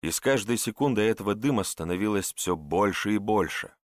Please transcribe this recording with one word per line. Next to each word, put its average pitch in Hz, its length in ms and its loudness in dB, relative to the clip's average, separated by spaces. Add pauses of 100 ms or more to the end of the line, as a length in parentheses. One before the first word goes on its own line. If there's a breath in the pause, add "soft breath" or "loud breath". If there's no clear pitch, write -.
и - 80 -4
с - 100 -4
каждой 120 380 2
секундой 113 500 0
этого 104 280 0
дыма 113 280 0
становилось 92 680 -2
все - 220 -2
больше 90 580 0
и 107 40 2
больше. 101 560 -2 (160)